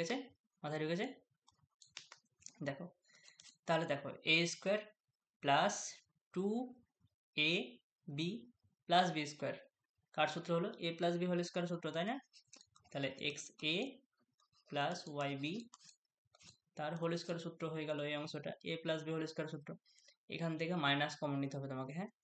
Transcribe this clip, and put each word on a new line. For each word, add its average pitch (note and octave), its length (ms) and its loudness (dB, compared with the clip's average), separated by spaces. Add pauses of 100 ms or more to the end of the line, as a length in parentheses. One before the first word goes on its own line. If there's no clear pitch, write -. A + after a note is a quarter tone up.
আছে? A3+ 100 0 (480)
মাথায় D3+ 200 -2
ঢুকেছে? E3+ 220 2 (1600)
দেখো, C#3 180 -4 (800)
তাহলে E3 280 4
দেখো, C#3 160 -4 (240)
এ E3 40 8 (160)
স্কয়ার G#3 260 0 (640)
প্লাস D#3 300 6 (600)
টু F#3 140 2 (1040)
এ - 20 6 (680)
বি E3 120 0 (580)
প্লাস F3+ 180 8 (100)
বি D3+ 80 0 (100)
স্কয়ার, - 220 -2 (600)
কার D#3 180 6
সূত্র E3+ 240 -4
হলো? F#3 120 2 (160)
a E3+ 120 2
plus F3 220 4
b - 100 2
whole F3 200 2
square F3 220 -2
সূত্র, E3+ 240 -4
তাই E3+ 160 0
না? C4+ 40 0 (760)
তাহলে C#3 180 0 (200)
এক্স - 160 -6 (280)
এ - 20 4 (920)
plus D3 280 0 (160)
ওয়াই C#3+ 180 0 (120)
বি D#3 100 -2 (1200)
তার D3+ 220 -4
হোল E3 120 0 (100)
স্কয়ার E3+ 240 -2
সূত্র E3 180 -6 (100)
হয়ে D#3 160 -2
গেল D3+ 100 0 (100)
এই D3 120 0
অংশটা, D3+ 300 -6 (200)
a - 20 0 (100)
plus D#3+ 220 2
b - 80 -4
whole D#3+ 180 0
square D#3 220 -4
সূত্র। D3 160 -10 (680)
এখান E3 240 0
থেকে E3 140 0 (120)
মাইনাস C#3+ 360 4
কমন C#3+ 220 0
নিতে C#3 140 -2
হবে C#3 160 -4
তোমাকে, C3 240 -4
হ্যাঁ? G3+ 120 -4 (140)